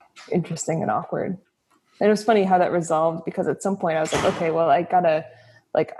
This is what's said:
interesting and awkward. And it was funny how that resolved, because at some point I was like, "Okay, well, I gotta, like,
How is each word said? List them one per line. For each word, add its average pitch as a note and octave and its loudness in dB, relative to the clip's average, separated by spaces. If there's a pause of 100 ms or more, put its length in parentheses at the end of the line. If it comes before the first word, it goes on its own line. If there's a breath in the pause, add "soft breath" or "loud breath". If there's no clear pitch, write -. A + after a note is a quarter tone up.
(300)
interesting E3 -2
and - -2
awkward. F3 -4 (640)
And G#3 4
it - 6
was G#3+ 0
funny G#3+ 4
how F#3 4
that F3 2
resolved, E3 0
because F3 -4
at - -4
some G3 -2
point E3 -2
I D#3+ 0
was D#3+ -2
like, - 0 (100)
"Okay, E3 -2
well, E3 2
I E3 4
gotta, E3 0 (480 loud breath)
like, - 0